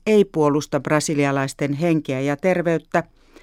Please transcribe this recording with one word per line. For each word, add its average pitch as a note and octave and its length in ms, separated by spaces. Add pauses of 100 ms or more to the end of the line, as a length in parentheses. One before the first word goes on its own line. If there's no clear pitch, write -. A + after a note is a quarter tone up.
ei G#3 200
puolusta D3 540
brasilialaisten C#3+ 920
henkeä D3+ 460
ja C#3+ 180
terveyttä. E3+ 680 (400)